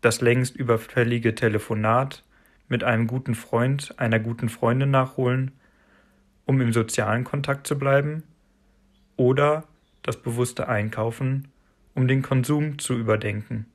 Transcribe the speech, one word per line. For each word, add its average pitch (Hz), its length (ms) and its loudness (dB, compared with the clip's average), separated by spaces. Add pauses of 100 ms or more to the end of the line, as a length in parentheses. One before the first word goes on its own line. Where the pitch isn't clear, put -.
das 113 180 2
längst 123 340 2
überfällige 117 800 0
Telefonat 110 880 -2 (460)
mit 123 160 -2
einem 117 240 2
guten 127 260 -2
Freund, 131 640 -2
einer 113 220 2
guten 117 280 -4
Freundin 131 440 0
nachholen, 131 580 0 (960)
um 131 140 4
im 117 120 2
sozialen 113 520 0
Kontakt 139 420 -4
zu 147 100 -2
bleiben, 139 460 0 (920)
oder 143 480 4 (380)
das 117 140 -4
bewusste 123 520 -4
Einkaufen, 117 800 -2 (460)
um 127 120 2
den 131 160 2
Konsum 147 560 0
zu - 160 -2
überdenken. 110 800 -2